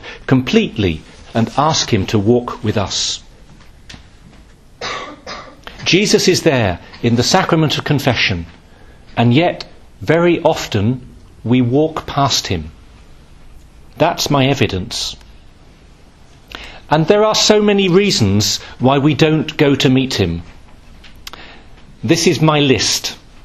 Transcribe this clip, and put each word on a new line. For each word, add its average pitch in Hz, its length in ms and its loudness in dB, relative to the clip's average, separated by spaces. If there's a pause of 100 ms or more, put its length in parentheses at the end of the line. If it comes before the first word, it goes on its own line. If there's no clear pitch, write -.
(260)
completely 127 760 0 (320)
and 113 240 0
ask 156 360 0
him 107 120 0
to - 120 -2
walk 117 460 0
with 107 140 -2
us. - 440 -6 (2500)
Jesus 196 460 2
is - 140 0
there 117 360 0 (220)
in 117 140 2
the 120 80 0
sacrament 160 540 2
of 123 60 -8
confession, 104 640 -2 (720)
and 120 160 2
yet 170 320 0 (340)
very 170 420 2
often 127 600 -2 (420)
we 123 180 2
walk 143 440 0
past - 420 -2
him. 78 240 -6 (1300)
That's - 320 -2
my 139 180 2
evidence. 110 720 -4 (1700)
And 156 180 2
there 208 180 4
are 214 100 0
so 214 260 4
many 202 280 2
reasons 165 680 2 (200)
why 131 200 4
we 147 140 2
don't 156 440 0
go 143 180 4
to 135 140 2
meet 131 240 2
him. 85 300 -2 (1600)
This 165 220 0
is 156 160 2
my 156 180 4
list. - 560 0 (300)